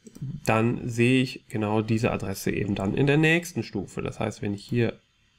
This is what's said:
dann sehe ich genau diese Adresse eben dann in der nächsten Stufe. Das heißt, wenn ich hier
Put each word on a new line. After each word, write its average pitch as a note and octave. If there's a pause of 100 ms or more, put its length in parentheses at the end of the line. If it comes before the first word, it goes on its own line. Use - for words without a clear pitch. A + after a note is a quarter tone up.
(460)
dann A#2
sehe B2
ich -
genau G#2+
diese A2
Adresse -
eben G2+
dann G2
in C3+
der C#3+
nächsten D#3+
Stufe. -
Das -
heißt, A2
wenn G#2
ich G2
hier A#2 (400)